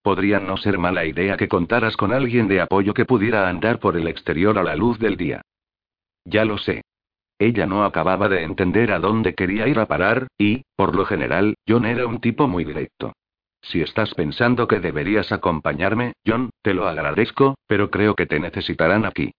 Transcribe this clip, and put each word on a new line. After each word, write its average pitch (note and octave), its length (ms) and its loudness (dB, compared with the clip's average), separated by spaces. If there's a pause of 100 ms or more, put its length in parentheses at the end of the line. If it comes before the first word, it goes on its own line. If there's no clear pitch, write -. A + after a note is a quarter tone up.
Podría G2 380 2
no F#2+ 180 -4
ser G2 200 -2
mala F2 280 0
idea F2+ 320 -2
que G2 100 -2
contaras G#2+ 480 0
con G2+ 160 0
alguien A#2+ 360 2
de F#2+ 120 4
apoyo G2 340 2
que - 120 2
pudiera G#2+ 420 2
andar G#2 320 0
por F#2 160 0
el E2 120 0
exterior F2 500 0
a F#2 60 2
la D#2+ 120 -2
luz A2 240 0
del G#2 160 0
día. D2+ 260 -6 (840)
Ya G#2+ 200 0
lo G#2 120 -2
sé. - 240 -4 (560)
Ella G#2+ 280 2
no G2 180 0
acababa F#2 460 0
de F2+ 140 0
entender F#2+ 480 0
a F2+ 80 0
dónde G2 340 0
quería G2+ 340 -2
ir C#3+ 120 0
a G#2+ 80 0
parar, G#2+ 400 0 (100)
y, G#2 260 0 (120)
por F2 200 0
lo F#2 100 0
general, F2+ 500 0 (120)
John A2+ 180 2
era A#2+ 220 -2
un A#2 140 -6
tipo A#2+ 260 0
muy F2 160 -2
directo. D2+ 500 -8 (480)
"Si - 200 -2
estás G#2+ 320 -2
pensando A#2 540 0
que G#2+ 140 2
deberías F2 500 -2
acompañarme, F#2 840 -2 (120)
John, A#2 240 0 (120)
te G2+ 120 0
lo F#2 140 -2
agradezco, F2 680 0 (100)
pero G2+ 240 0
creo G#2 260 2
que F2 100 0
te D2+ 140 -2
necesitarán F2 680 0
aquí". - 340 -4